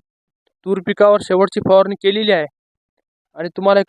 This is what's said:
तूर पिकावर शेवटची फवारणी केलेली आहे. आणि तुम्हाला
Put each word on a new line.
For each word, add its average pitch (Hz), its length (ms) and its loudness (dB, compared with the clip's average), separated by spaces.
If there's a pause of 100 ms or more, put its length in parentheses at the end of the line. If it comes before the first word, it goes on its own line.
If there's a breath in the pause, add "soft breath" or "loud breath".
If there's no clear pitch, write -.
(640)
तूर 196 200 -4
पिकावर 208 380 2
शेवटची 190 440 -2
फवारणी 190 360 2
केलेली 208 280 -2
आहे. 165 140 0 (920)
आणि 165 220 -10
तुम्हाला 196 320 2